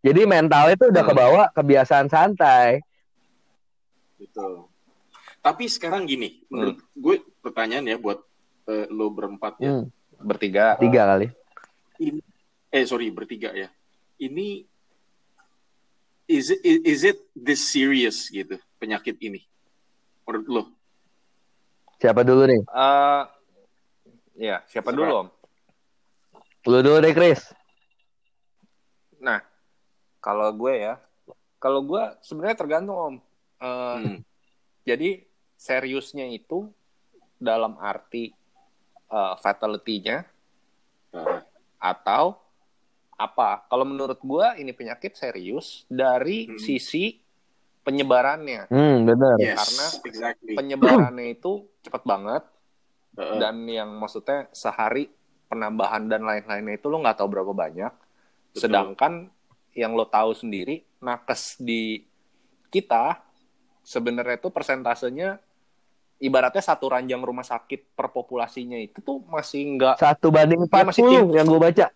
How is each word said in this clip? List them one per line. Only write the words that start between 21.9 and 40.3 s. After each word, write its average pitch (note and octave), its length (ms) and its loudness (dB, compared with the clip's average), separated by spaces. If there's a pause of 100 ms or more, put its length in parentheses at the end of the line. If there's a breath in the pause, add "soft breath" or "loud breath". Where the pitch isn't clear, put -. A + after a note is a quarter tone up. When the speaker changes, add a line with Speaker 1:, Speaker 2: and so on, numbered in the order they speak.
Speaker 1:
Siapa A#2 240 2
dulu C3 240 6
nih? B2+ 160 4
Speaker 2:
Eh, C#3+ 640 2 (1160)
ya, G2+ 260 -6
siapa A2+ 240 -8
Speaker 3:
Siapa? - 20 -
Speaker 2:
dulu, D3 260 -2
Om? F2+ 100 -6 (1400)
Speaker 1:
Lu B2 160 4
dulu C#3+ 180 6
deh, D#3 140 6
Chris. E3 280 6 (1800)
Speaker 2:
Nah, A#2+ 220 -2 (800)
kalau G#2 320 -2
gue A2+ 320 -4
ya, A2 160 -6 (640)
kalau C#3 240 -2
gue F3+ 160 -4 (180)
sebenarnya F3 380 -8
tergantung, E3+ 400 -6
Om. D#3 180 -8 (400)
Eh, B2 460 -8
Speaker 3:
Hmm. G2+ 160 -8 (640)
Speaker 2:
jadi D#3+ 400 -4 (340)
seriusnya C3 720 -8
itu D#3+ 400 -10 (680)
dalam A2+ 420 -4
arti, A2 540 -12 (760)
eh, G2 300 -4
fatality-nya G#2+ 840 -6 (880)